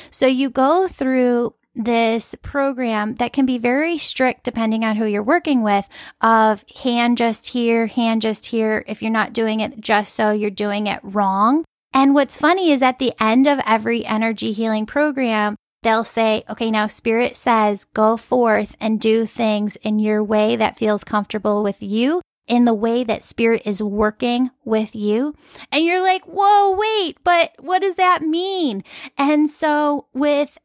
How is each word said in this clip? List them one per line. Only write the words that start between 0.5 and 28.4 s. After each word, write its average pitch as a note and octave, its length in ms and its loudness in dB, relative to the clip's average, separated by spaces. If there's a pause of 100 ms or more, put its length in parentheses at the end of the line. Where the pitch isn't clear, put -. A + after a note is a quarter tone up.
go D#4 360 2
through B3 680 0 (180)
this A#3 720 -2
program A#3+ 720 -4
that A#3+ 180 -4
can C4+ 140 2
be B3+ 100 -2
very C#4 400 0
strict - 460 -2
depending A3+ 420 -2
on G#3+ 120 -2
who A3 80 -2
you're G#3 180 -2
working C#4 400 2
with, G3+ 260 0 (320)
of A3 420 4 (200)
hand A#3+ 340 0
just A#3 300 -2
here, A#3 400 0
hand A3+ 340 0
just G#3+ 240 -2
here. A3 400 -2
If G#3 160 -10
you're A3 100 -4
not A3 220 -2
doing A3 260 -2
it G#3+ 220 -6
just G#3 320 -2
so, G#3+ 160 0
you're G#3 220 0
doing G#3 340 -4
it G3 160 -4
wrong. G3+ 640 0 (260)
And C#4 220 4
what's C#4 240 2
funny F4 340 2
is C4+ 120 2
at B3+ 160 0
the B3+ 200 -2
end A#3 280 4
of C#4+ 180 2
every A3+ 400 0
energy A3 460 -2
healing A3 340 -2
program, A#3+ 680 -2 (280)
they'll A3+ 200 2
say, A3 440 0
"Okay, A3+ 220 -6
now G#3+ 160 0
Spirit A3+ 500 -2
says, G#3+ 500 0
go A3 300 2
forth A3 640 0
and A3 200 -2
do A3 260 2
things G#3+ 520 -2
in G#3+ 200 -4
your G#3+ 260 0
way G#3+ 320 2
that A3 220 -2
feels G#3+ 260 0
comfortable G#3 600 -2
with G3+ 180 -4
you, A#3+ 400 0 (240)
in A#3+ 200 4
the A#3 100 4
way A#3 280 -2
that - 200 -4
Spirit A3+ 420 0
is G#3 160 -4
working G#3+ 680 -2 (120)
with A3 320 -2
you." A3 380 -2 (380)
And D4+ 120 2
you're F4+ 200 0
like, F#4+ 220 0
"Whoa, G4+ 520 4
wait, G#4+ 460 -2
but E4+ 360 2
what F4+ 220 -2
does F#4+ 140 -2
that F4+ 260 2
mean?" D#4+ 640 -2 (340)